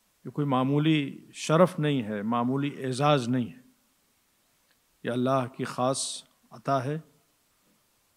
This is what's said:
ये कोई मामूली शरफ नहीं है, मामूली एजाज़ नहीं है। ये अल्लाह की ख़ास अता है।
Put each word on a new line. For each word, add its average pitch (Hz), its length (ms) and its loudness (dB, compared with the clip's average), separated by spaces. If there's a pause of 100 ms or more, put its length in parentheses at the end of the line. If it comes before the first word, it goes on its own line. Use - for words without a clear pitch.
(240)
ये 135 60 -12
कोई 147 160 -2
मामूली 143 520 2 (380)
शरफ 165 420 4
नहीं 147 240 0
है, 104 220 -4
मामूली 123 460 0 (120)
एजाज़ 131 480 2
नहीं 127 180 0
है। - 100 -18 (1500)
ये 123 80 -4
अल्लाह 127 360 0
की 131 180 -10
ख़ास 127 340 -2 (520)
अता 139 280 -2
है। 147 220 -6 (1160)